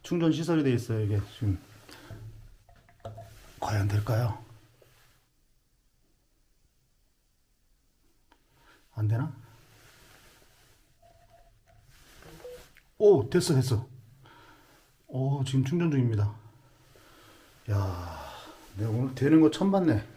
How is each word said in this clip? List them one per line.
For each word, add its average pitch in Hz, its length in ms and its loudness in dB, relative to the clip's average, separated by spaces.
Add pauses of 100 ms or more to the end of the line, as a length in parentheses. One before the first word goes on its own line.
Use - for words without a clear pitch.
충전 165 300 0
시설이 165 320 0
돼 131 80 2
있어요. 110 320 -2
이게 101 160 0 (180)
지금 98 200 -2 (2000)
과연 101 280 -2
될까요? 110 540 -2 (4000)
안 107 140 -2
되나? 127 240 -2 (3750)
오, 196 300 8
됐어, 175 260 2
됐어. 123 340 0 (1160)
오, 135 380 -2
지금 131 200 0
충전 170 260 0
중입니다. 113 440 0 (1400)
야, 87 500 -4 (560)
내가 110 140 -4
오늘 127 240 -2
되는 156 260 4
거 156 100 6
처음 196 220 0
봤네. 160 320 2 (120)